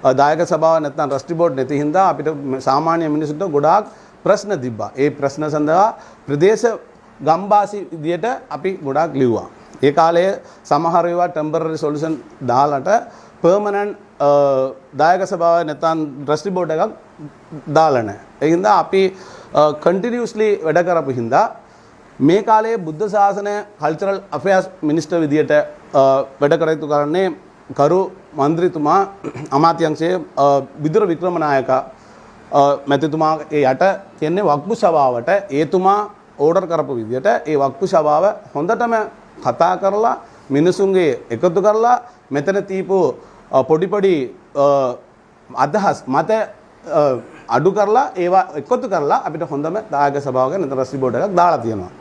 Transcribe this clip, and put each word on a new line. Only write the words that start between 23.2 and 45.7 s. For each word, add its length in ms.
කල්චරල් 380
අෆෙයාර්ස් 340
මිනිස්ටර් 360
විදියට, 320
අ, 520
වැඩ 140
කටයුතු 320
කරන්නේ 420
කරු 360
මන්ත්‍රීතුමා, 640
අමාත්‍යංශයේ, 680
අ, 240
විදුර 240
වික්‍රමනායක, 640
අ, 120
මැතිතුමා 520
ඒ 100
යට 200
තියන්නේ 240
වක්පු 300
සභාවට. 540
ඒතුමා 600
ඕඩර් 280
කරපු 280
විදියට 320
ඒ 100
වක්පු 300
සභාව 380
හොඳටම 400
කතා 320
කරලා 400
මිනිසුන්ගේ 720
එකතු 320
කරලා 360
මෙතන 320
තීපු, 520
අ, 100
පොඩි 240
පොඩි, 280
අ, 380
අදහස් 500